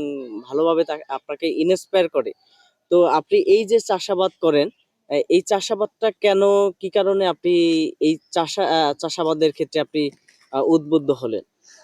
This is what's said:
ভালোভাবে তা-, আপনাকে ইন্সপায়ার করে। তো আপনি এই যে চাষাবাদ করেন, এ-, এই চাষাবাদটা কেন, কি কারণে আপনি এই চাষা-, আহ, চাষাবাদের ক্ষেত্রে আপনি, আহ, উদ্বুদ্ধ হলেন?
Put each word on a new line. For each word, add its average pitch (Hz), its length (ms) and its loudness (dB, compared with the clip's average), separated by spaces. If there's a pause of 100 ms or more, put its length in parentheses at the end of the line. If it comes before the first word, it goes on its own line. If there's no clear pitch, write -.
(440)
ভালোভাবে 160 400 0
তা-, 156 240 -10
আপনাকে 143 400 -8
ইন্সপায়ার 180 600 0
করে। 117 220 -4 (580)
তো 175 160 6
আপনি 156 320 0
এই 202 280 2
যে 220 140 2
চাষাবাদ 190 520 -2 (100)
করেন, 151 260 2 (420)
এ-, 143 200 0
এই 175 120 4
চাষাবাদটা 208 720 -2 (100)
কেন, 196 200 2 (300)
কি 190 180 -10
কারণে 196 380 0
আপনি 180 260 0 (460)
এই 156 180 2 (140)
চাষা-, 165 380 -2
আহ, 156 240 2
চাষাবাদের 160 580 -2
ক্ষেত্রে 156 280 -6
আপনি, 147 300 -4 (420)
আহ, 135 120 -2
উদ্বুদ্ধ 156 480 0
হলেন? 117 320 -6 (400)